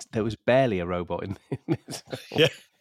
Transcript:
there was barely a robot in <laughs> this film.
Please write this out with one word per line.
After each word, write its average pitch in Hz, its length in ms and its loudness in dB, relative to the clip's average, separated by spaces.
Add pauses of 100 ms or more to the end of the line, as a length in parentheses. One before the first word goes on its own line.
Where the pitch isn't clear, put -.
(120)
there 110 120 0
was 110 120 -2
barely 123 440 4
a 87 60 -2
robot 87 380 -4
in 95 140 -6 (120)
<laughs> - 260 -2 (100)
this - 160 -12
film. - 460 0 (320)